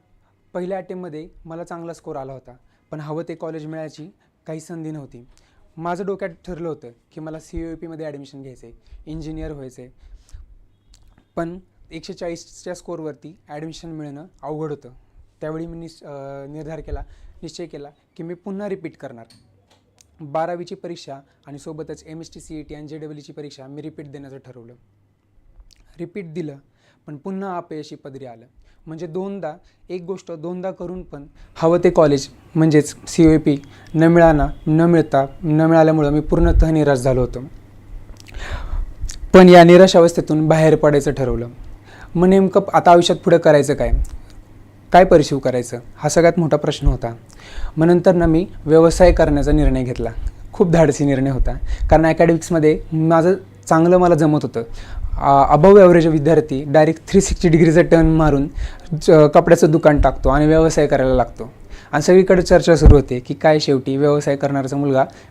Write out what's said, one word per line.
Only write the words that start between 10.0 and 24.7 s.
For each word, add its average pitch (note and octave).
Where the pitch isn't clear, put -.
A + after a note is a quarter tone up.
पण F3
एकशे E3
चाळीसच्या F3
स्कोअरवरती D#3+
ॲडमिशन D#3
मिळणं D3
अवघड D3+
होतं. C#3
त्यावेळी D#3+
मी E3
निस-, E3
अ, C#3
निर्धार D3+
केला, C#3+
निश्चय E3+
केला C#3+
की F3
मी E3+
पुन्हा G3
रिपीट E3+
करणार. A#2+
बारावीची E3
परीक्षा E3+
आणि C#3+
सोबतच D#3
एमएचटी, D#3+
सीईटी D3+
आणि D3+
जेडब्ल्यूची D3+
परीक्षा C#3+
मी C#3+
रिपीट D3+
देण्याचं C3+
ठरवलं. B2